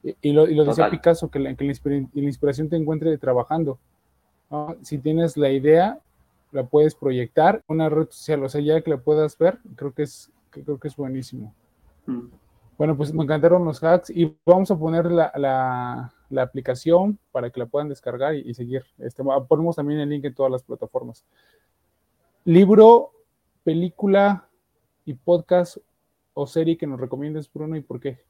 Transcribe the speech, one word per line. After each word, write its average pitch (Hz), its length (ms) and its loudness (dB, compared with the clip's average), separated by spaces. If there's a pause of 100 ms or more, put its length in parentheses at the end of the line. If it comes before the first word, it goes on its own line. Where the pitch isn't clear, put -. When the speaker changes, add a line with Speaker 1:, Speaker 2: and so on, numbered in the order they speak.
Speaker 1:
Y, - 180 -8
y 147 120 0
lo, 156 140 6
y 160 80 -2
lo 151 100 4
decía 143 200 2
Speaker 2:
Total. - 60 -2
Speaker 1:
Picasso, 165 400 0
que 139 80 -6
la, 135 160 -6
que - 80 -6
la 143 80 -2
inspira-, 139 420 -4
la 143 100 -4
inspiración 143 460 -2
te 170 60 -4
encuentre 156 420 -2
trabajando, 131 640 -2 (720)
¿no? 151 320 -10
Si 147 160 -8
tienes 156 360 0
la 147 140 2
idea, 160 500 4 (520)
la 135 120 -4
puedes 151 320 2
proyectar, 143 720 0
una 156 220 -2
red 156 220 -2
social, 151 320 -6
o 135 60 -6
sea, 147 120 -6
ya 156 200 0
que 165 100 -6
la 143 60 -2
puedas 151 400 0
ver, 180 200 2 (180)
creo 143 180 -12
que 151 100 -6
es, - 280 -12 (200)
que 139 120 -20
creo 143 160 -8
que 151 80 -12
es 135 80 -12
buenísimo. 127 580 -12 (540)
Speaker 2:
Mm. 120 200 -10 (480)
Speaker 1:
Bueno, 151 220 -2
pues 147 160 -6
me 160 100 -4
encantaron 165 420 2
los - 180 -6
hacks 175 260 2
y 165 260 -2 (100)
vamos 185 260 4
a 170 80 0
poner 165 320 -2
la, 170 240 2
la, 127 760 -4 (180)
la 135 120 -4
aplicación 160 760 -2 (120)
para 123 200 -6
que - 80 -12
la 120 80 -6
puedan 147 220 -6
descargar 135 440 -6
y, 147 60 -6 (100)
y 117 60 -10
seguir. 127 280 -10 (140)
Este, 127 240 -12 (260)
ponemos 160 280 0
también 147 240 -4
el 143 100 -4
link 143 160 -6
en 139 80 -8
todas 131 180 -2
las 127 120 -6
plataformas. - 600 -12 (1200)
Libro, 208 680 8 (520)
película 190 840 0 (580)
y 143 80 -10
podcast 175 640 0 (560)
o 139 140 -6
serie 165 300 -2
que 156 100 -8
nos 131 120 -10
recomiendes, 147 540 -10
Bruno, 156 220 -10
¿y 151 60 -10
por - 180 -14
qué? 131 180 -10 (120)